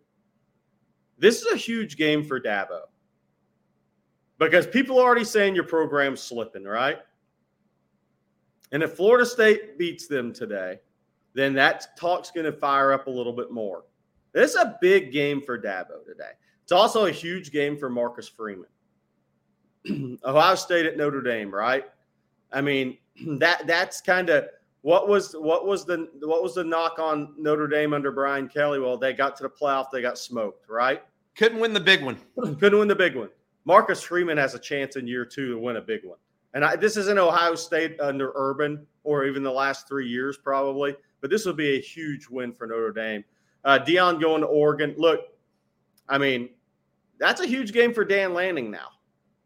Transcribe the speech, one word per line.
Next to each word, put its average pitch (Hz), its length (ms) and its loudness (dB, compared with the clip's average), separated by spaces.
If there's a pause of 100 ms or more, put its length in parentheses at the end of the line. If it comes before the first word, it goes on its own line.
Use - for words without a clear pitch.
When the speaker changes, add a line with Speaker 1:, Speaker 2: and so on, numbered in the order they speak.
(1160)
Speaker 1:
This 220 240 6
is 453 100 -2
a 302 60 0
huge 220 400 -6
game 151 260 0
for 139 160 -6
Dabo 98 420 -6 (1600)
because 160 300 4
people 262 320 2
are 254 40 8
already 233 220 4
saying 202 300 2
your 160 100 0
program's 143 560 0
slipping, 110 420 -10
right? 120 360 -2 (1700)
And 143 100 -2
if 156 120 -2
Florida 233 320 6
State 214 520 2
beats 170 300 -6
them 120 240 -4
today, 101 480 -8 (540)
then 135 220 0
that 156 420 0
talk's 175 340 -2
gonna 156 220 -4
fire 139 400 2
up 135 140 -4
a - 20 -6
little 123 240 -6
bit 120 180 -8
more. 101 320 -8 (480)
This 247 200 4
is - 40 -4
a 311 260 0
big 180 300 4
game 143 300 -2
for 123 180 -8
Dabo 90 480 -8
today. 65 240 -18 (320)
It's - 80 -14
also 214 360 4
a 160 40 0
huge 165 400 -10
game 147 260 -2
for 139 120 -8
Marcus 120 400 -6
Freeman. 98 400 -14 (1160)
<clears throat> 135 380 -8
Ohio 156 320 4
State 175 300 0
at 160 100 -2
Notre 143 260 -2
Dame, 110 320 -4
right? 123 300 -2 (720)
I 139 80 -2
mean, 135 360 -2 (200)
<clears throat> 147 220 -8
that, 165 280 0
that's 175 320 -2
kinda, 180 480 2 (360)
what 190 260 4
was, 196 240 2
what 160 340 0
was 190 180 -2
the, 165 240 -4 (120)
what 160 200 0
was 180 140 -6
the 180 80 -2
knock 165 340 -2
on 151 400 -4
Notre 151 300 0
Dame 151 260 0
under 139 180 -2
Brian 139 360 -2
Kelly? 147 320 0
Well, 127 180 -2
they 131 160 -2
got 139 240 0
to 139 60 -10
the 131 60 -8
playoff, 139 420 -2
they 127 100 -6
got 123 160 -4
smoked, 113 520 -8
right? 123 340 -2 (320)
Speaker 2:
Couldn't 226 240 2
win 226 140 0
the 202 60 0
big 175 240 4
one. 123 140 -6 (100)
Speaker 1:
<clears throat> - 80 -20 (240)
Couldn't 202 200 6
win 208 80 4
the 196 80 2
big 165 220 2
one. 104 120 -8 (360)
Marcus 196 360 6
Freeman 170 360 -2
has 131 180 0
a 120 40 -16
chance 139 360 -6
in 127 120 -8
year 123 180 -6
two 131 240 -8
to 117 100 -6
win 117 160 -4
a 104 60 -6
big 107 240 -6
one. 85 120 -18 (360)
And 143 120 0
I, 160 100 2
this 208 220 0
isn't 202 200 2
Ohio 170 380 4
State 160 460 -4
under 135 340 -2
Urban 147 500 -4 (180)
or 147 220 0
even 139 180 -4
the 135 80 -4
last 135 360 -2
three 139 200 -6
years 135 300 -6
probably, 139 580 -2 (260)
but 139 80 -8
this 208 160 0
will 175 80 -2
be 147 240 0
a 131 40 -4
huge 151 460 -10
win 123 240 -8
for 117 160 -14
Notre 113 240 -4
Dame. 110 320 -6 (400)
Uh, 139 160 6
Deion 175 400 2
going 160 220 2
to 151 60 0
Oregon. 147 500 2
Look, 156 240 4 (880)
I 139 80 2
mean, 127 320 0 (720)
that's 180 200 2
a 370 60 -2
huge 240 260 -4
game 233 220 4
for 214 100 -2
Dan 190 300 0
Lanning 175 360 -4
now. 82 180 -14 (580)